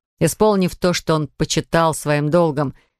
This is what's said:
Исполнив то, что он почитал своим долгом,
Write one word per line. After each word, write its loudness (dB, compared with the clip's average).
Исполнив 0
то, 0
что -2
он -2
почитал -2
своим -2
долгом, 0